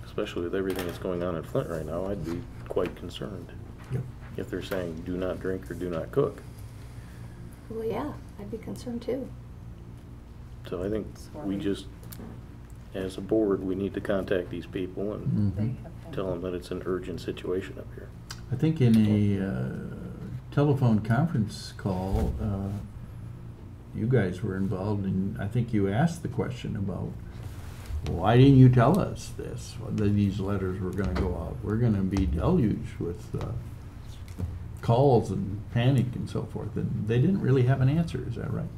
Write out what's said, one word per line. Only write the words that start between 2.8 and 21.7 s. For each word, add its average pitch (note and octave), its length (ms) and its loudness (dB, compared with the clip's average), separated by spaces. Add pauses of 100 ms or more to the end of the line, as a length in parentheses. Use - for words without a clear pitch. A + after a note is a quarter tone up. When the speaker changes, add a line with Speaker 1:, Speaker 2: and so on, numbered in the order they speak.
Speaker 1:
concerned. - 520 -10 (440)
Speaker 2:
Yep. B2+ 100 -2 (340)
Speaker 1:
If - 140 -6
they're F2+ 120 -4
saying, E2+ 440 -4
"Do F2+ 100 -4
not F2+ 240 -2
drink F#2 300 -4
or E2+ 40 -6
do F2 140 -6
not D#2+ 240 -4
cook." - 300 0 (1300)
Speaker 3:
Well, A3 140 -6
yeah, A3+ 280 -2 (280)
I'd G3+ 100 -10
be A3 80 -6
concerned A#3 440 -8
too. B3+ 260 -2 (1400)
Speaker 1:
So F2+ 160 -4
I G2+ 60 0
think G#2+ 160 -2 (100)
Speaker 4:
So - 240 -12
are - 60 -10
Speaker 1:
we G2 100 0
Speaker 4:
we - 60 -2
Speaker 1:
just, G2 240 -2 (1080)
as F#2+ 220 -4
a - 60 -8
board, G2+ 420 4
we F#2 100 0
need F#2+ 200 -2
to G2 60 -2
contact F#2+ 500 0
these E2+ 160 -6
people G2 480 -4
and - 120 -6
Speaker 2:
Mm-hmm. G#2+ 300 2
Speaker 4:
They G#2+ 100 0 (160)
have - 220 -12
been. - 80 -12
Speaker 1:
tell F#2+ 180 -4
them F2 120 -2
that F2+ 120 -2
it's F2 160 -6
an F#2 140 -4
urgent - 360 -2
situation F#2 580 -4
up - 160 -12
here. - 140 -12 (420)
Speaker 2:
I B2+ 60 -2
think D#3+ 240 2
in A2+ 160 8
a, G#2 500 4
uh, C2 480 -4 (560)
telephone B2+ 500 4
conference A#2 760 2